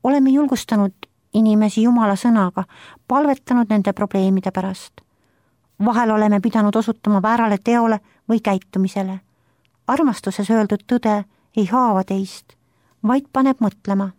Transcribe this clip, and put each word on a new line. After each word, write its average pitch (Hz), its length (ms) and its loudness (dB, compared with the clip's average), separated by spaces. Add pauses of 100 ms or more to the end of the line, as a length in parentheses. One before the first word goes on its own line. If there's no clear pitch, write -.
Oleme 269 280 2
julgustanud 226 760 0 (280)
inimesi 214 480 2
Jumala 226 360 2
sõnaga, 196 460 0 (440)
palvetanud 254 640 0
nende 208 220 0
probleemide 190 580 -2
pärast. 190 480 -8 (880)
Vahel 226 260 2
oleme 214 300 2
pidanud 208 340 0
osutama 214 480 0
väärale 220 400 0
teole 226 380 0 (260)
või 226 160 0
käitumisele. 190 760 -4 (680)
Armastuses 233 640 -2
öeldud 214 400 0
tõde 220 320 0 (340)
ei 196 140 0
haava 226 320 0
teist, - 560 -8 (480)
vaid 269 260 -2
paneb 269 300 0
mõtlema. 196 560 -4